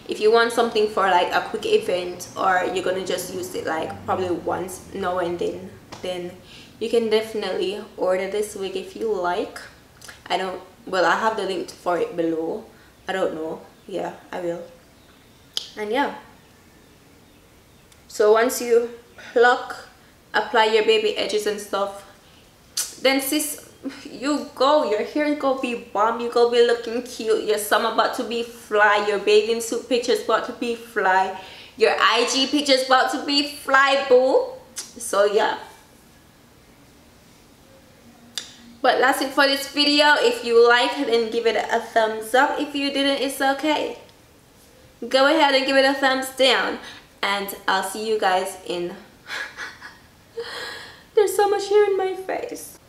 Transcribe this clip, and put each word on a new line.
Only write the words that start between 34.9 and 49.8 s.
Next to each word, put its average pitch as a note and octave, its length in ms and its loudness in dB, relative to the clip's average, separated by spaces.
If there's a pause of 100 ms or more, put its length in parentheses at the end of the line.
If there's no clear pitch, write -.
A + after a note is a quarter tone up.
yeah. G#3 340 0 (3250)
But B3+ 180 4
that's C4 220 2
it C4+ 100 -4
for C#4 160 4
this C#4 220 -2
video. D4 480 4
If A#3 280 2
you A#3 220 6
like, A#3+ 300 4
then A#3 340 0
give A3+ 160 0
it A3+ 100 2
a - 240 0
thumbs A3 540 -2
up. C#4+ 240 4
If D4 160 -4
you C#4 160 -2
didn't, C#4 300 0
it's C4+ 200 -4
okay. C#4 580 -2 (1080)
Go C4 200 4
ahead C#4+ 280 4
and C4 120 2
give C4+ 100 2
it C4+ 80 6
a C#4 80 4
thumbs C4 380 0
down. A3+ 480 0 (440)
And G3 320 -4 (140)
I'll F#3+ 140 0
see A3 260 -8
you G#3+ 100 0
guys F#3+ 380 0 (100)
in F3 280 -6 (1040)